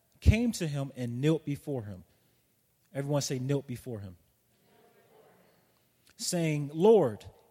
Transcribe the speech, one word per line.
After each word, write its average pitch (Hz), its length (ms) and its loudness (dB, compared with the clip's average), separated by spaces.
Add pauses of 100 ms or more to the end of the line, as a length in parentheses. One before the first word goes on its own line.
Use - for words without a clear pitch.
(200)
came 226 320 0
to - 140 -6
him 139 300 -6
and 123 260 -8
knelt 151 240 0
before 143 380 -8
him. 92 200 -14 (880)
Everyone 143 300 -2
say, 139 160 -4
"Knelt 135 280 -2
before 120 340 -8
him." 95 160 -14 (2000)
Saying, 151 560 0
"Lord, 165 500 6 (260)